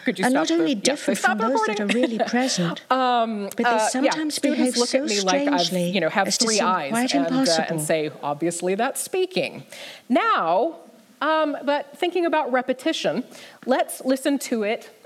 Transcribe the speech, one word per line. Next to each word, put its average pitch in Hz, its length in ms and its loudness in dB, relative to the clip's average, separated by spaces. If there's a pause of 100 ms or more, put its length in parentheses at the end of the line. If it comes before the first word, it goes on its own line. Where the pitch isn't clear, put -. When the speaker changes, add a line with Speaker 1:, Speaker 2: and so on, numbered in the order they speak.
Speaker 1:
could 233 140 -2
you 202 60 2
Speaker 2:
are 247 40 2
Speaker 1:
stop 254 120 2
Speaker 2:
not 320 80 0
Speaker 1:
the, 330 60 2
Speaker 2:
only 330 180 2
Speaker 1:
yeah, 208 80 -2
Speaker 2:
different 269 380 0
Speaker 1:
stop 381 200 2
Speaker 2:
from - 120 0
those 440 140 2
that 214 140 -2
Speaker 1:
recording? 208 180 0
Speaker 2:
are 247 40 2
really 226 180 0
Speaker 1:
<laughs> - 80 0
Speaker 2:
present, 214 640 -2
Speaker 1:
Um, 240 540 0
Speaker 2:
but - 120 -8
they 233 60 0
Speaker 1:
uh, 240 100 2
yeah, 220 140 2
Speaker 2:
sometimes 269 480 0
Speaker 1:
students 254 240 0
Speaker 2:
behave 247 180 2
Speaker 1:
look 240 180 2
at 285 140 0
Speaker 2:
so 208 60 0
Speaker 1:
me 202 60 0
like 185 260 2
I've, 180 180 2
Speaker 2:
strangely 175 260 0
Speaker 1:
you 190 100 0
know, 160 80 2
have 196 180 2
Speaker 2:
as 196 100 0
to 240 80 0
Speaker 1:
three 220 120 2
Speaker 2:
seem 175 80 2
Speaker 1:
eyes 170 260 0
Speaker 2:
quite 247 240 0
Speaker 1:
and, - 100 2
uh, 170 60 -2
and 262 80 2
Speaker 2:
impossible. 165 400 2
Speaker 1:
say, 151 320 0 (100)
"Obviously 165 540 -2
that's 233 260 -2
speaking." 359 640 -2 (440)
Now, 269 680 2 (440)
um, 311 460 0
but 285 320 -2
thinking 349 300 0
about 302 240 0
repetition, 254 720 0 (420)
let's - 400 0
listen 269 340 2
to 226 240 -2
it 208 260 -4 (160)